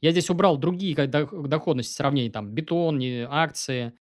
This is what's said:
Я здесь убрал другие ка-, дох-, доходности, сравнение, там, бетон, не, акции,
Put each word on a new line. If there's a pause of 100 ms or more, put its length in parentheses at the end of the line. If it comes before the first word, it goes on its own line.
Я
здесь
убрал
другие
ка-,
дох-,
доходности,
сравнение,
там,
бетон,
не,
акции, (100)